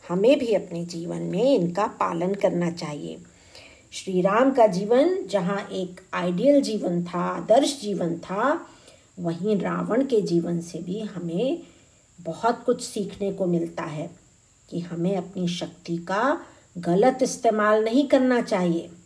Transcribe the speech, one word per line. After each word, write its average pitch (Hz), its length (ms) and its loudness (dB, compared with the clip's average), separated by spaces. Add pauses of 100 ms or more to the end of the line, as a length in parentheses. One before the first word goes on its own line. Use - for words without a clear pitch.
हमें 208 340 4
भी 226 160 0
अपने 170 300 -4
जीवन 170 380 -8
में 170 220 -2
इनका 202 420 2 (140)
पालन 185 340 -2
करना 175 360 0
चाहिए। 156 480 -10 (720)
श्री 180 280 -2
राम 214 320 4
का 233 140 6
जीवन 240 500 2 (100)
जहाँ 196 320 -2 (140)
एक 190 280 -8 (140)
आइडियल 185 480 4
जीवन 196 420 -2
था, 175 160 -6
आदर्श 180 600 2
जीवन 175 380 -2
था, 247 480 -2 (520)
वहीं 175 400 -2
रावण 180 460 0
के 240 180 2
जीवन 170 380 0
से - 180 -12
भी 180 220 -6
हमें 185 600 -4 (560)
बहुत - 480 -2
कुछ 240 160 0
सीखने 196 500 -6
को 185 140 -2
मिलता 170 360 -2
है 160 280 -8 (580)
कि 175 120 -6
हमें 175 360 -2
अपनी 180 320 -4
शक्ति - 520 -6
का 240 400 0 (380)
गलत 202 440 4
इस्तेमाल 214 600 2
नहीं 247 240 4
करना 254 320 4
चाहिए। 180 500 0 (160)